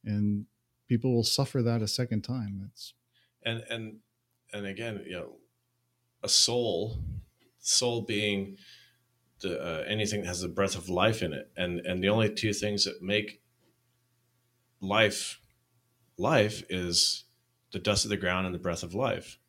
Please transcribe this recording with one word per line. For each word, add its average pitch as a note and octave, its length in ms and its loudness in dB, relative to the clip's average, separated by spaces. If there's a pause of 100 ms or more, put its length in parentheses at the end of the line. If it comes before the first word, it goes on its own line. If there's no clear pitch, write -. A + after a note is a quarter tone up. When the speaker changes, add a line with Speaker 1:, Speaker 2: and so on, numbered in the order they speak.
Speaker 1:
And G#2 400 2 (420)
people B2 280 2
will A#2 80 4
suffer C3 400 2
that A#2 180 2
a G#2+ 60 0
second A#2 340 -2
time. G#2 400 -6
That's - 320 -14 (480)
Speaker 2:
And, A2+ 300 -4
and, A2 240 -8 (580)
and G2+ 140 -6
again, G#2+ 400 -6
you F2+ 60 -8
know, D#2+ 240 -10 (840)
a G2+ 80 -4
soul, A2+ 720 2 (580)
soul A#2+ 460 2
being G2+ 540 0 (840)
the, F2+ 200 -4
uh, D#2+ 280 -4
anything G#2 340 -2
that F2 60 -6
has F2+ 140 -4
the F2+ 80 -4
breath G2 280 0
of E2+ 120 -8
life F#2 340 4
in D#2+ 100 -2
it. - 240 -10
And, F2+ 220 -2
and F2+ 240 -2
the G2+ 60 4
only G#2+ 220 4
two G#2+ 220 -2
things G#2 320 0
that - 160 -8
make G#2 400 -2 (1400)
life, G2+ 580 2 (760)
life A2 520 4
is F2+ 540 0 (480)
the G2+ 80 -4
dust G2 260 2
of G#2 40 -6
the G2+ 80 0
ground F#2 280 0
and F2+ 100 -2
the E2 40 -6
breath F2 240 -2
of E2+ 100 -10
life. G#2 560 -2